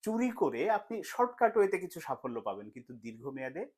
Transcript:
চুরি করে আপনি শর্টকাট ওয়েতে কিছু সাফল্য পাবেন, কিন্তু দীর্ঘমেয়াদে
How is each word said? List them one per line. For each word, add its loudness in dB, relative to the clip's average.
চুরি 2
করে 2
আপনি 0
শর্টকাট 2
ওয়েতে 6
কিছু -8
সাফল্য -6
পাবেন, -6
কিন্তু -14
দীর্ঘমেয়াদে -8